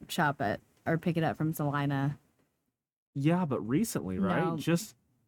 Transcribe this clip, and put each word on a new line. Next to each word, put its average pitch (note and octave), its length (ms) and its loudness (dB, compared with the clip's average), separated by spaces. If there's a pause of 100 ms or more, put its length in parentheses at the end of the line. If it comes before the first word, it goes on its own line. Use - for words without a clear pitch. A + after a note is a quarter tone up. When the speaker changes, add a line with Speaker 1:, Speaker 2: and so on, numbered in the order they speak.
Speaker 1:
shop D3 340 0
it G#2 200 -2 (240)
or E3 120 2
pick E3 200 -2
it D#3+ 60 2
up A2+ 140 0
from D#3 160 0
Salina. C#3+ 640 0 (1000)
Speaker 2:
Yeah, E3+ 300 2
but B2+ 220 0
recently, A#2+ 520 0
right? - 240 2
Speaker 1:
No. E3 140 0
Speaker 2:
Just - 380 0 (320)